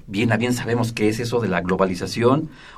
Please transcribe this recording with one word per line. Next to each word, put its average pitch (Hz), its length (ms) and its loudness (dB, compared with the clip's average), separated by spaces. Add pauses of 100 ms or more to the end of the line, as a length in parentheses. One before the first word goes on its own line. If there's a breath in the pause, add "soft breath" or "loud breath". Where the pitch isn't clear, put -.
bien 110 260 0
a 104 60 2
bien 123 160 0
sabemos 117 400 -2
qué 107 160 2
es 110 100 -2
eso 120 200 -2
de 110 80 0
la 90 140 0
globalización, 95 880 0 (280 loud breath)